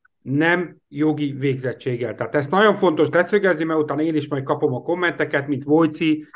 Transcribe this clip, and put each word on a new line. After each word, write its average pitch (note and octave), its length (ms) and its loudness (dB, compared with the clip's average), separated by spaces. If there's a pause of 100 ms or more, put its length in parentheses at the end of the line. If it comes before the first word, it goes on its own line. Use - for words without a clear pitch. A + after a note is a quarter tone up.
(220)
nem E3 540 0 (120)
jogi D3 440 -2
végzettséggel. B2+ 800 -4
Tehát A#2 200 -4
ezt C#3 160 -2
nagyon G3+ 240 4
fontos E3 340 2
leszögezni, F3 560 2
mert D#3+ 160 0
utána D3 220 -2
én D#3+ 120 0
is C#3+ 140 -2
majd C#3 140 -4
kapom C#3+ 320 0
a B2 80 -6
kommenteket, D3+ 640 -2
mint C3+ 160 -4
Vojci, D#3 600 2 (120)